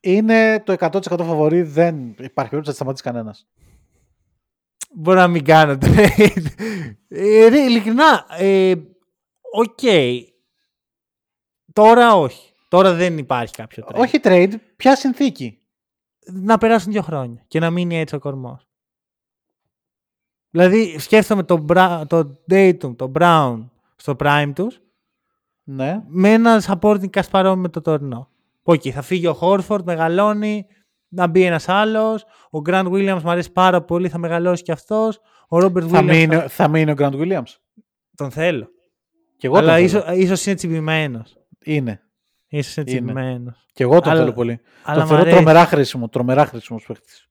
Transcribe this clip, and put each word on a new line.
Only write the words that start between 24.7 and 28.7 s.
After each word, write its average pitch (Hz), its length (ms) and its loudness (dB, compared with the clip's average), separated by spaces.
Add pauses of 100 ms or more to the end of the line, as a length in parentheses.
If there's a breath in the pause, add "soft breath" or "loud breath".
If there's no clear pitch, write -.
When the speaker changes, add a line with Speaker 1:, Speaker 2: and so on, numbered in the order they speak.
Speaker 1:
Ναι. 139 440 -8
Speaker 2:
με 185 240 0
ένα 226 360 4
supporting 196 420 -2
cast 185 220 -4
παρόμοιο 190 300 0
με 180 80 -6
το 165 120 -10
τωρινό. 139 460 -6 (360)
Οκ, 170 180 2 (120)